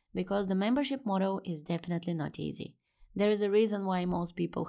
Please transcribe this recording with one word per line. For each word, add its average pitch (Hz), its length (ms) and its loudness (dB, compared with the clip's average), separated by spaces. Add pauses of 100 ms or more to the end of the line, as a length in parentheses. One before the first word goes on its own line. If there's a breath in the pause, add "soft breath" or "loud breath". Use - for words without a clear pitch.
(140 soft breath)
because 190 340 0
the 190 80 2
membership 262 500 0
model 190 400 0
is 156 160 -6
definitely 170 540 -2
not 151 240 -4
easy. - 360 -8 (400)
There 202 140 4
is 208 140 2
a 196 80 2
reason 208 340 4
why 185 200 0
most 175 300 -2
people 170 340 -2